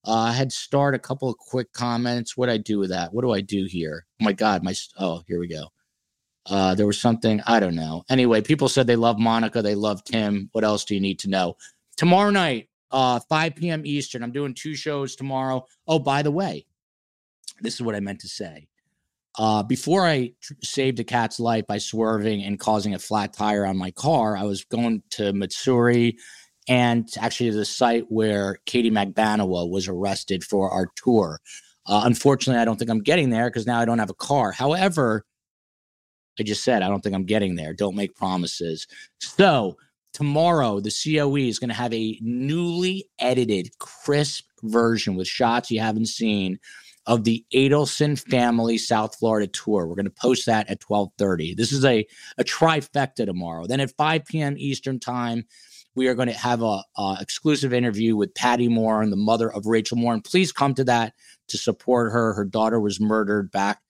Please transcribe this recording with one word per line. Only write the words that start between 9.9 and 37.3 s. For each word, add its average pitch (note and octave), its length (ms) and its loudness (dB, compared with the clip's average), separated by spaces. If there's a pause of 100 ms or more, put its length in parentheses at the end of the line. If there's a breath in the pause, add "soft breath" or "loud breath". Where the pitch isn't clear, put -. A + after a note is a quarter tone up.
Tim. G#2 480 -2
What A2 120 0
else G#2+ 220 0
do G#2 80 -4
you G2 80 0
need G2 160 -2
to G2+ 100 -6
know? F#2 300 -2 (400 loud breath)
Tomorrow F#3+ 320 4
night, E3 400 0 (200)
uh, B2+ 380 2
five D#3+ 280 0
P E3+ 120 -4
M D#3 160 -4
Eastern. C#3 380 -6
I'm A#2+ 100 -8
doing C#3 220 -6
two D#3 200 -10
shows C#3 420 -6
tomorrow. C3 500 -4 (200 soft breath)
Oh, D#3+ 120 2
by C#3+ 240 0
the D3 80 0
way, D3 340 -4 (960)
this A2+ 140 -6
is - 80 -10
what A2+ 120 -4
I G#2 60 -4
meant G2 200 -8
to F#2+ 80 -16
say. D#2 400 -14 (720)
Uh, G#2+ 240 2
before D3+ 440 0
I C3 340 0
tr-, - 220 -18
saved C3 380 -2
a A2+ 40 -4
cat's A#2 340 -2
life A#2 280 0
by G#2 100 -4
swerving A2 680 -2
and G2 160 -6
causing G#2+ 360 0
a F2+ 40 -6
flat G#2 360 -4
tire G#2 320 0
on F#2+ 100 0
my F#2 140 -4
car, B2 440 0
I G2 100 -4
was G2+ 200 -4
going A2+ 460 -2
to G2+ 240 -2
Matsuri A#2+ 840 2 (520 loud breath)
and A#2+ 400 2 (100)
actually A#2 320 -2
the G#2 140 0
site A#2 460 2
where G#2 560 0
Katie A#2 240 2
Magbanua G2+ 760 0
was F#2+ 200 -4
arrested F#2+ 560 -4
for F#2+ 260 0
our F#2 240 0
tour. F#2+ 460 2 (460 loud breath)
Uh, G#2 180 2
unfortunately, B2+ 560 2
I A2+ 40 2
don't A2+ 140 0
think A#2 120 -4
I'm A2 120 0
getting C#3+ 280 2
there A#2 200 0
'cause A2 160 -4
now A#2+ 140 0
I A#2 40 2
don't A#2 140 2
have G2+ 120 -2
a - 40 -8
car. B2 380 0
However, D3 720 0 (1120)
I A#2 40 -4
just G#2+ 200 -4
said, A2+ 200 4
I F#2 60 0
don't G2 120 0
think G2 160 -4
I'm F#2+ 80 -2
getting G2 320 0